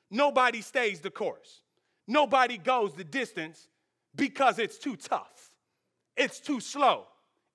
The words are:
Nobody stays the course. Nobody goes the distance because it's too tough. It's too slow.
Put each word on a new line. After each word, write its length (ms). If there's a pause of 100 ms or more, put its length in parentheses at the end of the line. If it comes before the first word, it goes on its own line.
Nobody 520
stays 400
the 80
course. 540 (440)
Nobody 500
goes 360
the 100
distance 640 (480)
because 440
it's 180
too 180
tough. 560 (640)
It's 240
too 200
slow. 480 (480)